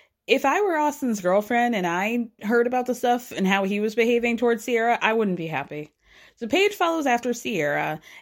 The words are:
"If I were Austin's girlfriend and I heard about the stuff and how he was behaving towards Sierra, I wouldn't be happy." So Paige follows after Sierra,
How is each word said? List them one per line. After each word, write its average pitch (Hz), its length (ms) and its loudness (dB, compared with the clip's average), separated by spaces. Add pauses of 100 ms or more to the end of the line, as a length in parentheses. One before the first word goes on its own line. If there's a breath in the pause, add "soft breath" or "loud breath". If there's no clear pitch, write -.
(260 loud breath)
"If 269 180 2
I 294 160 2
were 370 160 0
Austin's 277 460 -2
girlfriend 220 520 2
and 185 120 0
I 214 420 -2 (140)
heard 233 240 2
about 247 180 -2
the 247 100 -2
stuff 240 380 0
and 190 140 0
how 196 180 2
he 202 160 -2
was 214 140 -2
behaving 233 420 2
towards 233 280 0
Sierra, 233 360 2
I 220 140 2
wouldn't 202 240 0
be 165 80 -6
happy." 151 460 -8 (480 soft breath)
So 233 60 -8
Paige 392 280 2
follows 330 320 0
after 240 280 0
Sierra, 156 680 -2 (220 loud breath)